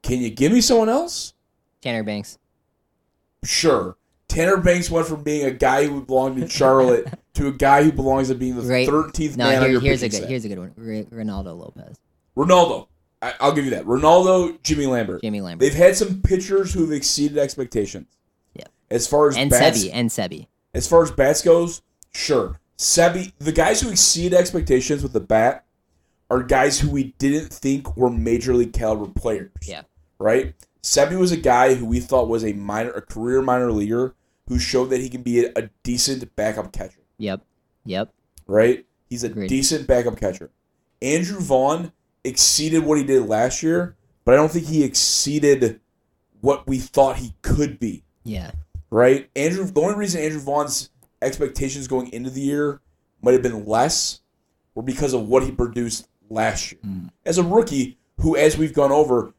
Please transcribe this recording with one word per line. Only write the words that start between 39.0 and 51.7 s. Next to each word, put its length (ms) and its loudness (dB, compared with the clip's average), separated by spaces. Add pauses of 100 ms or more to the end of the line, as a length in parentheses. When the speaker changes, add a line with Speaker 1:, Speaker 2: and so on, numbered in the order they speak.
Speaker 1:
He's 140 -8
a 20 -6
Speaker 2:
Agreed. 220 -8
Speaker 1:
decent 380 -2
backup 320 0
catcher. 320 -8 (520)
Andrew 380 -2
Vaughn 520 0 (320)
exceeded 600 0
what 140 2
he 60 0
did 220 2
last 360 -2
year, 340 -2 (280)
but 100 6
I 20 8
don't 140 4
think 160 -4
he 180 0
exceeded 960 0 (600)
what 260 -2
we 120 -4
thought 380 2
he 260 -10
could 360 -2
be. 260 -8 (200)
Speaker 2:
Yeah. 280 -10 (380)
Speaker 1:
Right? 460 4
Andrew, 280 -2
the 160 -2
only 160 0
reason 260 -4
Andrew 180 -6
Vaughn's 500 -4 (320)
expectations 680 -6